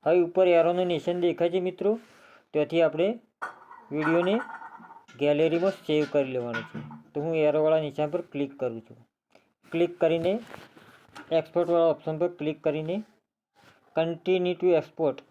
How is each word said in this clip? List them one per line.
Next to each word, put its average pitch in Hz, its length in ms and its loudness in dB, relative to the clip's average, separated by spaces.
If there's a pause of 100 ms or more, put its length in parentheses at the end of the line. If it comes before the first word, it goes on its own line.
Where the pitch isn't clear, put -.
હવે 175 160 4
ઉપર 180 260 2
એરોનું 175 380 4
નિશાન 175 360 -2
દેખાય 175 280 0
છે 185 100 -2
મિત્રો, 185 400 -2 (540)
ત્યાંથી 151 280 0
આપણે 165 380 0 (720)
વીડિયોને 170 500 0 (800)
ગેલેરીમાં 160 520 2
સેવ 151 400 -2
કરી 143 120 2
લેવાનું 120 400 -6
છે. - 160 -14 (340)
તો 147 80 -6
હું 165 140 -4
એરોવાળા 156 440 2
નિશાન 151 320 -4
પર 175 100 -4
ક્લિક 139 380 -6
કરું 117 220 -4
છું. 117 160 -20 (760)
ક્લિક 170 280 -2
કરીને 170 400 2 (920)
એક્સપોર્ટવાળા 165 540 2
ઓપ્શન 156 340 -2
પર 175 80 0
ક્લિક 156 360 -6
કરીને 160 400 -4 (920)
continue 180 600 0
to 175 240 4
export 147 520 -4